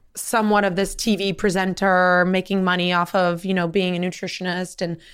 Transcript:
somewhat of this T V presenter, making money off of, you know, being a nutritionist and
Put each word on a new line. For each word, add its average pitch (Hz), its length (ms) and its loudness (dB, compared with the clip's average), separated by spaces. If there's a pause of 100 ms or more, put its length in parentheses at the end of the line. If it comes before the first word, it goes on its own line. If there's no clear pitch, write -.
(160)
somewhat 208 480 2
of 190 100 0
this 196 220 -2
T 220 180 0
V 196 180 -2
presenter, 180 920 2
making 185 400 0
money 180 280 0
off 175 220 0
of, 175 300 0
you 190 100 0
know, 175 140 0
being 180 280 0
a 170 40 -4
nutritionist 180 840 -6
and 170 140 -4 (180)